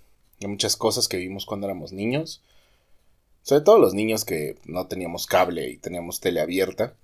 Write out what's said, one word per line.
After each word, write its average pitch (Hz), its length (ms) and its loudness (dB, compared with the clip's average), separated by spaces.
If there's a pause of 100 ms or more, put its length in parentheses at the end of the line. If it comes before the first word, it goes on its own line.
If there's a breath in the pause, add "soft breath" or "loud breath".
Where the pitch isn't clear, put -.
(400)
de 104 80 -8
muchas 104 280 -2
cosas 113 320 0
que - 100 -6
vimos 92 300 -8
cuando 101 180 -6
éramos 92 280 -8
niños. 123 500 -4 (960)
Sobre 147 220 4
todo 214 160 10
los 98 160 6
niños 107 280 0
que 76 420 -6
no 90 200 -6
teníamos 87 400 -8
cable 87 420 2
y 62 100 -10
teníamos 87 420 -10
tele 87 220 0
abierta. 92 520 -2 (100)